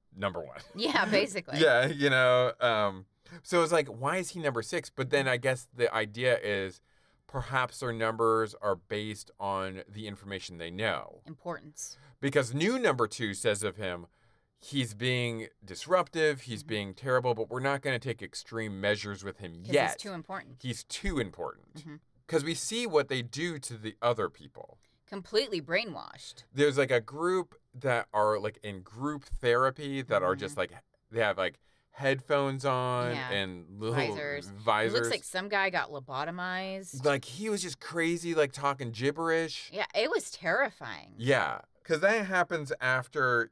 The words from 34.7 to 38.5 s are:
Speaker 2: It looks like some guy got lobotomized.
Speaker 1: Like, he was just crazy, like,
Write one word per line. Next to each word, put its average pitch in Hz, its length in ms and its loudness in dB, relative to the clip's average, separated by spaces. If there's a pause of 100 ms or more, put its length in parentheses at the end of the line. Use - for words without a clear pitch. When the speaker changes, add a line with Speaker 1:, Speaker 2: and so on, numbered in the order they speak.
Speaker 2:
It 113 60 2
looks 117 120 0
like - 140 -2
some 185 240 -4
guy 196 220 2
got 170 200 -2
lobotomized. 175 1120 -6
Speaker 1:
Like, 180 200 2
he 185 260 -8
was 202 120 -2
just 165 180 -10
crazy, 165 540 -2
like, 147 180 4